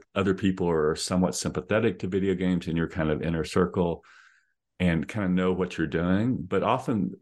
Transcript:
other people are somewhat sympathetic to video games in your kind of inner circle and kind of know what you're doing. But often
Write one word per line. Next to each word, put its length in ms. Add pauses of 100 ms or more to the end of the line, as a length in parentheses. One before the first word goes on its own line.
(140)
other 200
people 340
are 280
somewhat 380
sympathetic 640
to 80
video 280
games 340
in 80
your 120
kind 220
of 120
inner 220
circle 580 (760)
and 300
kind 160
of 60
know 240
what 240
you're 80
doing. 500
But 260
often 600